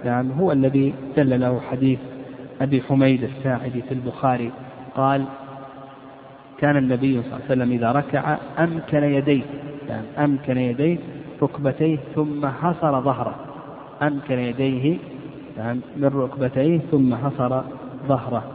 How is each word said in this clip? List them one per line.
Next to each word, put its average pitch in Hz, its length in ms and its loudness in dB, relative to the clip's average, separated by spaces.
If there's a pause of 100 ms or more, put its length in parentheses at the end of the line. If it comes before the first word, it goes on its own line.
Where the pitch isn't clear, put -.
يعني 123 240 0 (120)
هو 180 120 4
الذي 135 420 4 (220)
دل 131 240 4
له 123 200 2 (100)
حديث 131 280 2 (600)
أبي 143 220 2
حميد 135 400 4
الساعدي 123 600 -4
في 135 120 -6
البخاري، 123 560 0 (440)
قال: 135 300 2 (1300)
"كان 147 180 4
النبي 127 460 2
صلى - 40 -4
الله - 80 -8
عليه 117 100 -10
وسلم 123 280 2
إذا 117 200 2
ركع 143 440 0 (220)
أمكن 160 460 2
يديه"، 139 380 4 (460)
يعني 110 180 -6 (180)
أمكن 131 340 2
يديه 131 400 2 (440)
ركبتيه 143 560 2 (160)
ثم 147 320 0
حصر 143 540 0
ظهره، 123 340 0 (680)
أمكن 139 360 0
يديه، 131 580 0 (600)
يعني 120 220 -4 (160)
من 143 120 2
ركبتيه 135 720 2 (100)
ثم 131 240 4
حصر 127 460 0 (480)
ظهره. 120 340 0 (120)